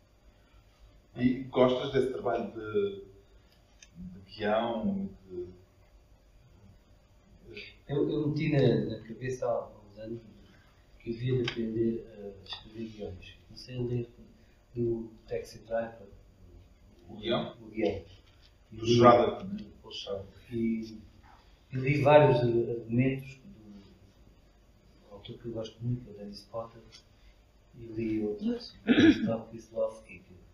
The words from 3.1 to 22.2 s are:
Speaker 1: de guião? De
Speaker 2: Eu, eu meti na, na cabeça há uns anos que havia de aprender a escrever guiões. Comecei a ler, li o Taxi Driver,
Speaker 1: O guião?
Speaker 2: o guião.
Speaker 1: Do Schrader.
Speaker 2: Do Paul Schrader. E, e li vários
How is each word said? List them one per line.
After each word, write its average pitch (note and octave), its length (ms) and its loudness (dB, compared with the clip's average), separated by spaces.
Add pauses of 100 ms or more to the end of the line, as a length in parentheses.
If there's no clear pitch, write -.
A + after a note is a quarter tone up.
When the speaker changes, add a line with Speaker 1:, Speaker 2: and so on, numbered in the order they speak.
Speaker 1:
de - 240 -16 (160)
guião? G#2 760 0 (180)
De F3+ 180 -10 (2500)
Speaker 2:
Eu, C#3+ 200 0
eu D3+ 200 -2
meti D3+ 240 0
na, A2+ 320 4
na - 220 -6
cabeça B2+ 400 -6
há A#2 220 -2 (220)
uns G#2+ 80 -20
anos A2+ 220 -10 (800)
que A#2 160 -8
havia B2 260 0
de - 80 -2
aprender A2+ 640 -2
a G2 320 -16
escrever A2 420 -12
guiões. G2 460 -14 (140)
Comecei - 280 -16
a B2 60 -4
ler, A#2+ 280 -4 (680)
li A#2+ 100 -2
o A2+ 240 -4 (160)
Taxi - 340 -8
Driver, A2+ 460 -6 (1000)
Speaker 1:
O - 80 -14
guião? - 460 -2
Speaker 2:
o G#2+ 40 -20
guião. G#2+ 360 -4 (680)
Speaker 1:
Do A2+ 160 -10
Schrader. A#2+ 600 8
Speaker 2:
Do - 180 -8 (180)
Paul A2 100 -18
Schrader. G2 340 -8 (260)
E, A2+ 460 -2 (760)
e B2+ 40 -8
li C#3 260 2
vários C#3 360 10